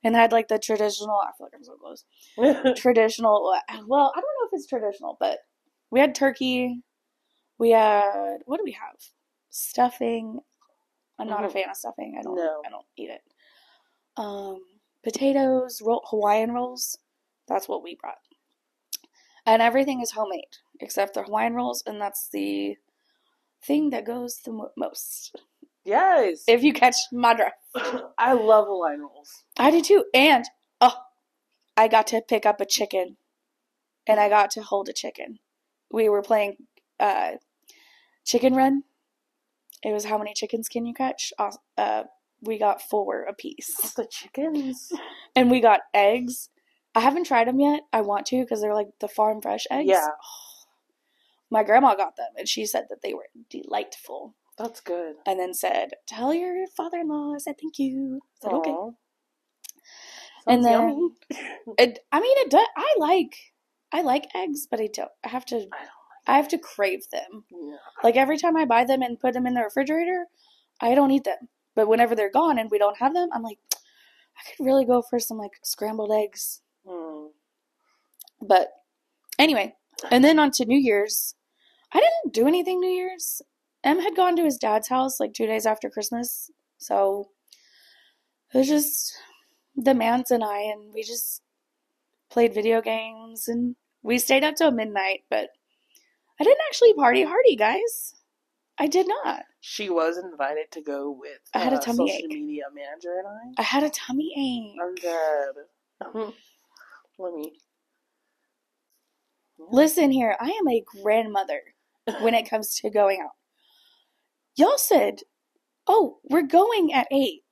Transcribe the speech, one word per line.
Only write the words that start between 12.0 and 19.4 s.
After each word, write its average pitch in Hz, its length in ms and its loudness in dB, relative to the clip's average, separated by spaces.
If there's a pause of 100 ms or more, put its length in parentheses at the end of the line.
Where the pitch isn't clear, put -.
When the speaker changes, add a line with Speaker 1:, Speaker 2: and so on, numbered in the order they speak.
Speaker 1:
I - 40 -12
don't, 370 140 -10
Speaker 2:
No. 311 300 -4
Speaker 1:
I - 40 -12
don't - 160 -18 (100)
eat - 140 -14
it. 113 140 -18 (920)
Um, 196 440 -12 (420)
potatoes, 262 760 -2
roll, 233 280 -2
Hawaiian 214 420 0
rolls. 247 480 -8 (480)
That's 190 200 -4
what - 160 -6
we 170 120 -16
brought. - 240 -18 (1300)